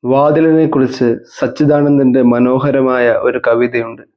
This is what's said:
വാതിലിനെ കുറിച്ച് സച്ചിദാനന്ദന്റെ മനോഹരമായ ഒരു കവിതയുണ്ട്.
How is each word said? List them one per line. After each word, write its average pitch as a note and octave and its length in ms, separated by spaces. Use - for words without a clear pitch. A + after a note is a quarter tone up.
വാതിലിനെ D3+ 600
കുറിച്ച് B2+ 500
സച്ചിദാനന്ദന്റെ C#3 840
മനോഹരമായ B2+ 880
ഒരു B2 360
കവിതയുണ്ട്. A#2 540